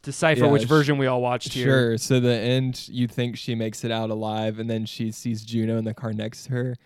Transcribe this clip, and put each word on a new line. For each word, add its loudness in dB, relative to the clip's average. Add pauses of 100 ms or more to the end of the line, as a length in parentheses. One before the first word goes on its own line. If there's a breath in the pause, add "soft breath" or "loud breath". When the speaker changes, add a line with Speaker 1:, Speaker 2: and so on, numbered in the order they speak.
Speaker 1:
decipher 2
Speaker 2:
Yeah, 8
Speaker 1:
which 4
Speaker 2:
sh-, -2
Speaker 1:
version 4
we 2
all 0
watched -2
here. -2
Speaker 2:
Sure. 4
So 2
the 4
end, 0
you -2
think -4
she -6
makes -4
it -2
out -2
alive, -4
and -4
then -2
she -6
sees -6
Juno -2
in -2
the -4
car -8
next -8
to -8
her, -4 (100)